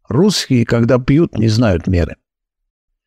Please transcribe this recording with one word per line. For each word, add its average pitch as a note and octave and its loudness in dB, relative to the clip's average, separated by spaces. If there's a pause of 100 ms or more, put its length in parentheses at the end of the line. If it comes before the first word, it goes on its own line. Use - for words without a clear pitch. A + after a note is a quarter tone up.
Русские, C3+ 0
когда A#2+ 2
пьют, C#3+ 0
не G#2+ 0
знают G#2+ 0
меры. F2 -2 (920)